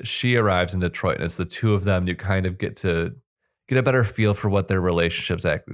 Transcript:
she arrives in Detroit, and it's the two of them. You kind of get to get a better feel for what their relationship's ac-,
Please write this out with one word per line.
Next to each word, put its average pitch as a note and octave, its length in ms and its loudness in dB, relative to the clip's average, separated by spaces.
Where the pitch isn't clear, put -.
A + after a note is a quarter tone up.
she - 320 0
arrives F#2 380 2
in F#2 60 -2
Detroit, F2+ 380 -2
and - 80 -4
it's E2+ 100 -6
the F2 100 -4
two A2 280 0
of F#2+ 100 0
them. F#2 240 2
You F2+ 80 -2
kind F#2+ 300 -2
of F#2 120 -4
get - 200 -6
to E2+ 380 -2
get B2+ 100 0
a B2+ 60 2
better B2+ 200 4
feel G#2 300 2
for G#2 160 -2
what G2 180 0
their F#2+ 140 2
relationship's E2+ 640 0
ac-, D#2 160 0